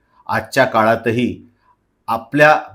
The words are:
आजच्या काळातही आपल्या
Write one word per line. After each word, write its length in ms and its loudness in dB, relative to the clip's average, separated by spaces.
आजच्या 380 0
काळातही 840 -2
आपल्या 560 0